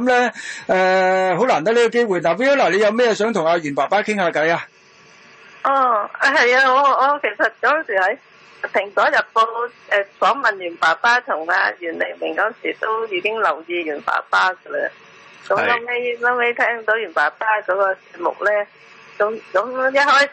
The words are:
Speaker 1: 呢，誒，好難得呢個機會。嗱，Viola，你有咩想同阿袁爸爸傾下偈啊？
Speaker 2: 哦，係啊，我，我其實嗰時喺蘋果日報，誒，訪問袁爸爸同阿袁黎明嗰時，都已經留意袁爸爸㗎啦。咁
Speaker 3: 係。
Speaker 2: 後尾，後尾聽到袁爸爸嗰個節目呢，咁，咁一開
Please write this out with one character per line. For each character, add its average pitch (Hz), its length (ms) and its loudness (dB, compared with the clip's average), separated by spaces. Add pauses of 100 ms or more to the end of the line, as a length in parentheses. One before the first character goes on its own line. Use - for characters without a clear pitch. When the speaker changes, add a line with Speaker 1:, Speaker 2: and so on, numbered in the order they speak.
Speaker 1:
呢， 247 260 2 (360)
誒， 185 680 2
好 220 80 2
難 175 180 2
得 196 100 2
呢 240 100 4
個 226 60 2
機 240 160 2
會。 180 160 0
嗱， 170 140 0
Viola， 254 360 2
你 190 80 0
有 214 120 4
咩 226 220 2
想 214 180 -2
同 180 140 -2
阿 170 120 2
袁 151 180 -6
爸 139 120 0
爸 196 140 2
傾 214 140 -4
下 185 160 0
偈 156 200 0
啊？ - 160 -4 (960)
Speaker 2:
哦， 254 460 0 (120)
係 254 360 2
啊， 262 160 4
我， 269 80 4 (320)
我 294 80 -2
其 254 60 -2
實 214 240 -2 (100)
嗰 294 240 0
時 226 80 -6
喺 190 240 0 (560)
蘋 202 200 -2
果 214 160 2
日 294 60 0 (180)
報， 233 360 0 (220)
誒， 202 140 0 (140)
訪 214 240 2
問 220 140 0
袁 175 200 -8
爸 165 180 2
爸 240 260 2
同 165 260 -4
阿 190 320 0
袁 170 140 -8
黎 170 120 -4 (140)
明 165 160 -4
嗰 202 160 0 (120)
時， 160 160 -6
都 220 280 -4
已 180 140 -6
經 214 180 -4
留 160 280 -2
意 175 160 -4
袁 147 180 -6
爸 - 300 -4
爸 190 200 2
㗎 - 180 -14
啦。 143 200 -4 (580)
咁 196 80 0
Speaker 3:
係。 220 160 0
Speaker 2:
後 240 140 -2
尾， 240 320 -4
後 240 180 0
尾 240 180 0
聽 233 320 -2
到 214 120 2
袁 208 160 -6
爸 151 180 0
爸 - 140 -10 (160)
嗰 185 140 -2
個 196 180 2
節 190 40 -10 (220)
目 175 240 -2
呢， 202 80 2 (680)
咁， 214 240 -2 (120)
咁 254 380 -2
一 269 60 -2
開 285 360 4